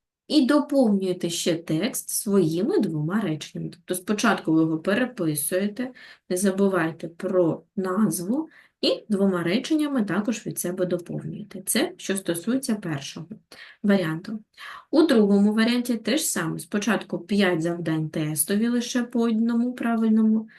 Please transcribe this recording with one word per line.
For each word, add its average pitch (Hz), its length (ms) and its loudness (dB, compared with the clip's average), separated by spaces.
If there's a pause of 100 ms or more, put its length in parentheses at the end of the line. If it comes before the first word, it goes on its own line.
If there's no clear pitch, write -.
(280)
І 269 180 4
доповнюєте 214 840 2
ще 170 260 0
текст 165 540 -4
своїми 196 720 2
двома 165 420 0
реченнями. 160 520 -6
Тобто - 220 -8
спочатку 208 580 0
ви 160 80 4
його 160 180 0
переписуєте, 202 1120 -2 (360)
не 180 80 0
забувайте 190 680 0
про 180 560 0 (120)
назву, 190 760 0 (320)
і 359 280 0
двома 190 340 2
реченнями 269 600 0
також 202 420 -2
від 156 140 -6
себе 180 260 -2
доповнюєте. 165 800 -8
Це 285 320 -2
що - 200 -4
стосується 226 580 -4
першого 160 520 -8 (560)
варіанту. 196 600 0 (480)
У 294 100 6
другому 208 520 6
варіанті 240 440 2
те 220 200 -2
ж 320 60 -2
саме. 165 360 -2
Спочатку 202 600 -2
п'ять 180 420 2
завдань 165 480 -2
тестові 160 580 0
лише 240 360 -2
по 240 180 -2
одному 233 520 0
правильному, 220 720 2 (120)